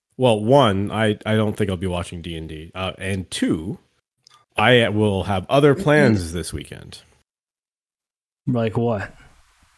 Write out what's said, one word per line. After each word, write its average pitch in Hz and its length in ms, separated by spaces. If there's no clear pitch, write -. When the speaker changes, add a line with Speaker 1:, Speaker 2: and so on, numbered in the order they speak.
Speaker 1:
Well, 113 260
one, 107 480
I, 107 340
I 110 100
don't 107 200
think 101 140
I'll 95 80
be 92 100
watching 87 340
D 82 140
and 80 140
D. 80 260
Uh, 92 220
and 95 340
two, 107 460
I 117 300
will 101 380
have 92 240
other 143 260
plans 131 560
this 85 220
weekend. - 460
Speaker 2:
Like 117 300
what? 117 360